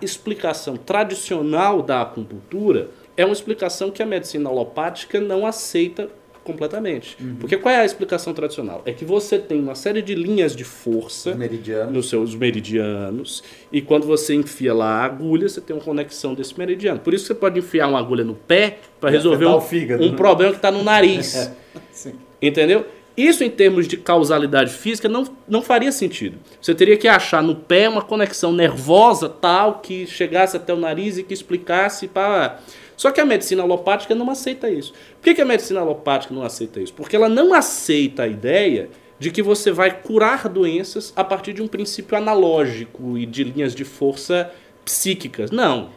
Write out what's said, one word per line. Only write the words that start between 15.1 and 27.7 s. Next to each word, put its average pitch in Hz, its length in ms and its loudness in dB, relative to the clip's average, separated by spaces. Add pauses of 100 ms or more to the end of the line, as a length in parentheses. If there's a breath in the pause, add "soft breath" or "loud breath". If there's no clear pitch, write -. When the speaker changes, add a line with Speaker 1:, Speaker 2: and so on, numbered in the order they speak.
Speaker 1:
você 185 140 -10
tem 160 140 -8
uma 151 80 -8
conexão 147 500 -6
desse 131 240 -10
meridiano. 180 420 -4
Por 170 140 -2
isso 196 140 -2
você 226 80 -2
pode 180 240 -2
enfiar 160 280 0
uma 139 120 2
agulha 120 240 -2
no 113 120 -6
pé 202 440 2 (200)
pra 147 100 0
Speaker 2:
E 139 40 4
Speaker 1:
resolver 151 320 4
Speaker 2:
afetar 165 100 6
Speaker 1:
um, - 20 8
Speaker 2:
o 156 40 0
fígado, 135 420 -2
Speaker 1:
um 165 80 4
Speaker 2:
né? 135 60 -4
Speaker 1:
problema 190 360 6
que 196 60 -12
tá 196 120 2
no 202 120 0
nariz. 185 760 2
Speaker 2:
<laughs> - 40 -20 (120)
É, 165 60 -18 (140)
sim. - 200 -16 (280)
Speaker 1:
Entendeu? 156 440 4 (300 loud breath)
Isso, 311 300 4
em 226 40 0
termos 190 380 4
de 175 80 -6
causalidade 147 800 2
física, 220 340 -4
não, 240 180 -2 (220)
não 220 140 0
faria 247 300 2
sentido. 104 460 -6 (240 loud breath)
Você 165 140 0
teria 190 220 6
que 220 100 2
achar 180 340 4
no 160 140 2
pé 180 320 4